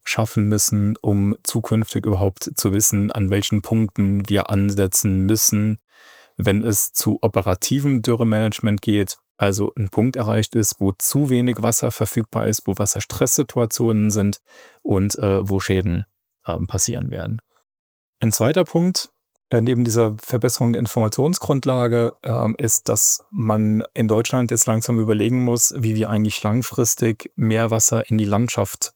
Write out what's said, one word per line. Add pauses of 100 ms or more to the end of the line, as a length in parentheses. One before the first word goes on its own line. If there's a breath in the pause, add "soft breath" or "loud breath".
schaffen
müssen,
um
zukünftig
überhaupt
zu
wissen,
an
welchen
Punkten
wir
ansetzen
müssen, (580 soft breath)
wenn
es
zu
operativem
Dürremanagement
geht, (200)
also
ein
Punkt
erreicht
ist,
wo
zu
wenig
Wasser
verfügbar
ist,
wo
Wasserstresssituationen
sind (420 soft breath)
und,
äh,
wo
Schäden, (420)
ähm,
passieren
werden. (800)
Ein
zweiter
Punkt, (400)
äh,
neben
dieser
Verbesserung
der
Informationsgrundlage, (100)
ähm,
ist,
dass
man (100)
in
Deutschland
jetzt
langsam
überlegen
muss,
wie
wir
eigentlich
langfristig
mehr
Wasser
in
die
Landschaft